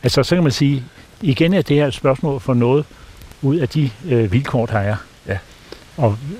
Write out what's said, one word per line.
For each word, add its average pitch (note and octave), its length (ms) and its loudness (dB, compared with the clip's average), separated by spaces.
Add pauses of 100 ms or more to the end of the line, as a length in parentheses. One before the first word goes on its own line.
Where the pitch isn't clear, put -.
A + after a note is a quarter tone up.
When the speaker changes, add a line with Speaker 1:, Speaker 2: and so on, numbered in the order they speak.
Speaker 1:
altså, C3 200 2
så E3+ 140 2
kan F3+ 60 2
man C#3+ 100 2
sige, C#3 320 0 (360)
igen E3 340 2
er F#3+ 80 2
det D3 140 2
her D3 100 2
et C3 80 -2
spørgsmål C3+ 460 -2
for C3 140 -2
noget B2 300 2 (580)
ud C#3 140 2
af E3+ 120 -2
de, D3 220 0 (180)
øh, A2+ 240 2
vilkår, B2+ 340 0
der A2 120 -2
er. G2+ 180 -2 (300)
Speaker 2:
Ja. G2 120 -6 (580)
Speaker 1:
Og A2+ 220 0 (220)